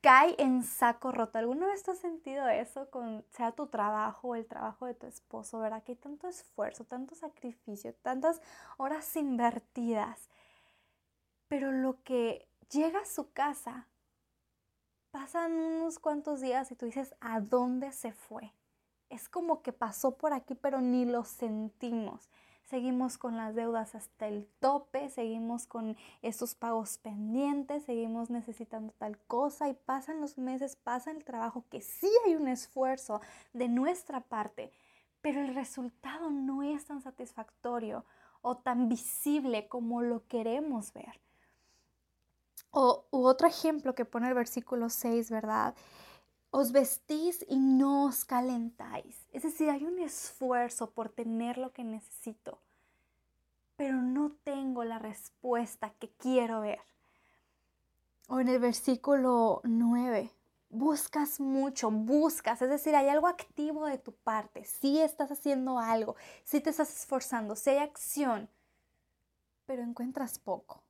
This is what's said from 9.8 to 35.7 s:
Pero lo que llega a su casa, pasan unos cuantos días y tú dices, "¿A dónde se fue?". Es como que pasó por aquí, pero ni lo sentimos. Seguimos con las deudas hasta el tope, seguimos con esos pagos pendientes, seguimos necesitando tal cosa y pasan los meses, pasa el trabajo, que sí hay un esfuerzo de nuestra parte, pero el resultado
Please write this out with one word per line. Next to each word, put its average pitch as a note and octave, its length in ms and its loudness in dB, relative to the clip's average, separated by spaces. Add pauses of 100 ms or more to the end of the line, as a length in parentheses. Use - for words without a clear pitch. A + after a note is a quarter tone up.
Pero C4+ 240 0
lo C4 320 0
que A#3+ 440 -2 (220)
llega E4 300 2
a G#4 60 -8
su - 260 -8
casa, C4+ 560 -6 (1200)
pasan E4 420 -4
unos D#4+ 440 -2
cuantos D4 440 -2
días B3+ 300 -2
y A#3+ 40 -12
tú A#3+ 100 -8
dices, C4 340 -6
"¿A A3+ 200 -4
dónde B3 520 0
se A#3 200 -10
fue?". A3 420 -16 (560)
Es - 180 -14
como E4+ 360 -2
que B3 100 -4
pasó B3+ 420 -2
por D4+ 180 0
aquí, C4 200 -6
pero C4+ 280 0
ni B3 220 2
lo A#3+ 200 0
sentimos. A3 1080 -6 (360)
Seguimos B3+ 520 -2
con A#3 200 -6
las A3 180 -6
deudas A#3 400 -2
hasta - 320 -10
el G#3 200 -6 (120)
tope, C#4 500 0
seguimos A#3 560 -4
con A3+ 320 -6 (240)
esos A#3 320 -6
pagos A3+ 460 -4
pendientes, C#4 840 -2
seguimos A3+ 440 -4
necesitando A3+ 680 -8
tal G#3+ 260 -8
cosa C#4+ 420 0
y C#4 60 0
pasan C#4 480 -6
los C#4+ 160 -6
meses, C4 380 -4
pasa B3 340 -6
el D#4 140 -10
trabajo, A#3 480 -6
que A#3+ 100 -10
sí - 300 0 (160)
hay E4+ 80 6
un D4+ 120 0
esfuerzo C4 720 -2 (340)
de B3 140 -2
nuestra C4 540 0
parte, G#3+ 500 -6 (500)
pero C#4+ 200 -2
el C4 140 -4
resultado C4+ 760 -8